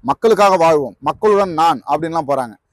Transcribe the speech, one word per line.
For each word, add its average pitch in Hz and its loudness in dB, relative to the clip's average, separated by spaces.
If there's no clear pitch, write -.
மக்களுக்காக 196 2
வாழ்வோம், 156 2
மக்களுடன் 196 0
நான்" 160 0
அப்படின்லாம் 160 -4
போறாங்க. 127 -4